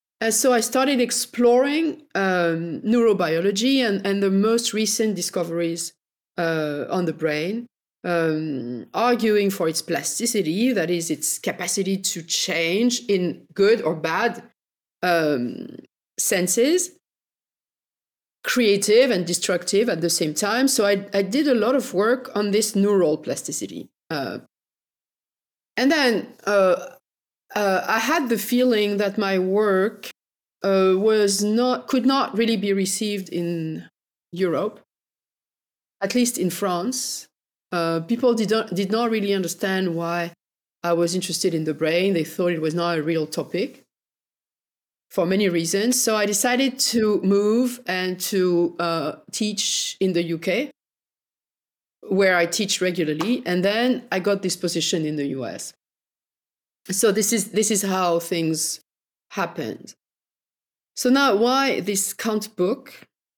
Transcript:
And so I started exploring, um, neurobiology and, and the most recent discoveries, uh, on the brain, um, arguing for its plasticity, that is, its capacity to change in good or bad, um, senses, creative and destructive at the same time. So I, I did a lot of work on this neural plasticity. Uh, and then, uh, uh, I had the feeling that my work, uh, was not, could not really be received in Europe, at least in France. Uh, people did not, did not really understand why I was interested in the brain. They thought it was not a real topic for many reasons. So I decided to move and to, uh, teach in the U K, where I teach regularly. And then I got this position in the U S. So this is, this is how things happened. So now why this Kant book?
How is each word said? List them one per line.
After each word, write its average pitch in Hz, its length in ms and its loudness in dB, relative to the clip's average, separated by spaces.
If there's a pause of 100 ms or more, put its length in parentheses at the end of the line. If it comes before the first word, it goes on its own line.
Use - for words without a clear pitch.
(200)
And 220 140 0
so 254 180 4
I 233 80 4
started 262 400 0
exploring, 247 1000 2 (140)
um, 170 680 0
neurobiology 202 920 2
and, 202 260 0
and 202 160 0
the 196 100 2
most 220 420 2
recent 214 420 0
discoveries, 170 760 -4 (440)
uh, 156 540 -2
on 185 140 0
the 160 100 -2
brain, 160 540 -4 (360)
um, 156 880 -2
arguing 208 560 2
for 190 180 -2
its 160 140 -4
plasticity, 185 880 -2
that 170 180 0
is, 170 200 -2
its - 300 -4
capacity 185 560 -2
to 180 260 -6
change 180 840 0
in 180 440 -2
good 202 300 4
or 160 140 -2
bad, 170 480 -2 (580)
um, 151 760 0 (400)
senses, 233 760 0 (1500)
creative 220 640 4
and 180 160 0
destructive 185 600 0
at 165 140 -2
the 170 80 0
same 151 240 -2
time. 226 340 0
So 220 180 2
I, 202 260 2
I 202 100 2
did 262 260 0
a 262 60 4
lot 226 200 2
of 233 200 -2
work 233 420 0
on 208 160 0
this 214 240 0
neural 196 420 4
plasticity. - 680 -8 (200)
Uh, 135 300 -6 (1400)
and 262 140 2
then, 262 380 2 (180)
uh, 196 440 2 (640)
uh, 196 320 2
I 220 100 2
had 285 300 0
the 226 100 0
feeling 214 600 2
that 202 200 0
my 196 180 0
work, 190 760 0 (520)
uh, 190 340 4
was 208 460 2
not, 240 460 0
could 247 180 2
not 269 320 2
really 226 180 2
be 196 160 0
received 196 580 -2
in 170 580 -4 (420)
Europe, 175 480 -2 (1200)
at 196 140 -4
least 240 240 0
in 180 120 0
France. 185 760 -4 (460)
Uh, 165 260 0
people 233 340 0
did 220 160 0
not, 220 240 0
did 190 200 -2
not 233 180 0
really 202 240 0
understand 190 640 -2
why 170 360 -4 (520)
I 170 80 2
was 170 240 0
interested 185 360 -2
in 160 120 -2
the 151 100 -2
brain. 170 400 0
They 165 80 0
thought 175 300 -2
it 160 100 -2
was 160 120 -2
not 170 220 0
a 156 60 -2
real 160 240 -2
topic 180 560 -6 (1300)
for 170 160 0
many 190 220 2
reasons. 196 520 0
So 220 140 0
I 208 120 0
decided 247 520 0 (160)
to 214 280 2
move 208 640 2
and 185 360 -4
to, 175 580 0
uh, 165 340 -2 (200)
teach - 680 -4
in 190 120 2
the 170 100 0
U 165 160 -4
K, 196 320 -2 (1400)
where 190 280 4
I 170 100 4
teach 196 340 -2
regularly. 180 640 0
And 180 200 0
then 226 480 0
I 190 80 0
got 196 220 0
this 185 140 -4
position 165 480 -2
in 151 120 -4
the 143 100 -2
U 135 180 -6
S. - 300 -12 (1160)
So 208 180 4
this 202 220 0
is, 208 180 -2
this 208 220 0
is 190 100 0
how 185 380 0
things 165 600 -2 (520)
happened. - 640 -8 (960)
So - 160 0
now 269 240 4
why 247 460 2
this 196 340 -4
Kant 214 400 -4
book? - 480 -4 (360)